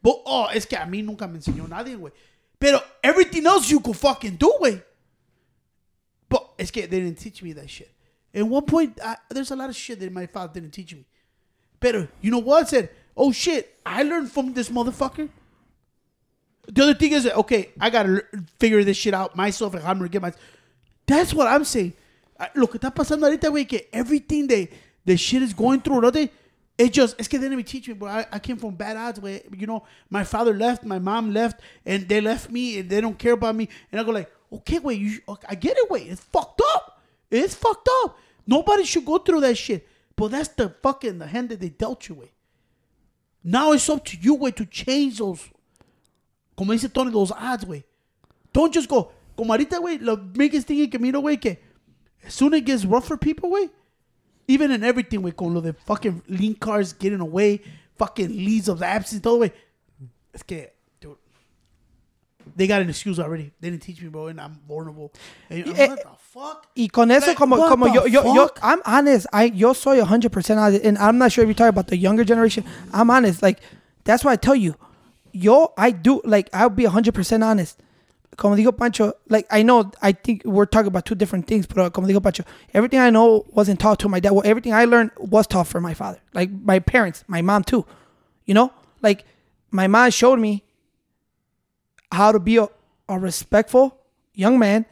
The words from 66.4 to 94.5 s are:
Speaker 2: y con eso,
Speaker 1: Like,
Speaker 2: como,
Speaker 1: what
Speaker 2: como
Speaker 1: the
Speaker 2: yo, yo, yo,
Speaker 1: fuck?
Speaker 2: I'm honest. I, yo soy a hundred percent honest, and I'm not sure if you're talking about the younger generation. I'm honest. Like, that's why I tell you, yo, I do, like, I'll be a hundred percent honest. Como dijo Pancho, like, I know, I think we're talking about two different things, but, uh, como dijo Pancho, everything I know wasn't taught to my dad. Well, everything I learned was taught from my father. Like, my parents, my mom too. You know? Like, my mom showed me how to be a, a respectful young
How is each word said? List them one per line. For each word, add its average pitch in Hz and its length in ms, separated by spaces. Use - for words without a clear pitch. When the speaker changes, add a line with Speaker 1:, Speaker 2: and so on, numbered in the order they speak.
Speaker 2:
y 233 160
con 233 200
eso, 277 160
Speaker 1:
Like, 339 100
Speaker 2:
como, 262 200
Speaker 1:
what 320 120
Speaker 2:
como 254 180
Speaker 1:
the 220 60
Speaker 2:
yo, 247 120
yo, 247 300
yo, 277 120
Speaker 1:
fuck? - 140
Speaker 2:
I'm 277 240
honest. 262 460
I, 208 140
yo 226 280
soy 269 280
a 208 40
hundred 220 280
percent 214 260
honest, 208 240
and 208 140
I'm 208 200
not 247 140
sure 240 120
if 226 40
you're 220 60
talking 226 160
about 190 180
the 185 100
younger 196 280
generation. 226 400
I'm 226 160
honest. 233 320
Like, 202 200
that's 220 220
why 269 80
I - 20
tell 269 200
you, 185 200
yo, 233 460
I 226 140
do, 220 340
like, 208 260
I'll 214 180
be 208 160
a 214 40
hundred 214 240
percent 220 300
honest. 214 360
Como 202 180
dijo 214 200
Pancho, 214 380
like, 214 220
I 214 100
know, 226 300
I 196 120
think 214 320
we're 202 200
talking 220 220
about 185 180
two 226 100
different 185 320
things, 208 200
but, - 100
uh, 180 120
como 185 180
dijo 196 160
Pancho, 190 200
everything 247 260
I 247 100
know 226 420
wasn't 202 280
taught 214 200
to 208 100
my 185 120
dad. 196 100
Well, 202 140
everything 220 280
I 226 120
learned 233 340
was 208 280
taught 180 200
from 170 160
my 170 100
father. 185 260
Like, 185 160
my 196 300
parents, 190 480
my 170 140
mom 196 240
too. 240 200
You 196 100
know? 247 160
Like, 202 240
my 190 180
mom 233 240
showed 247 280
me 214 240
how 202 200
to 214 80
be 220 180
a, 214 100
a 190 100
respectful 220 800
young 214 260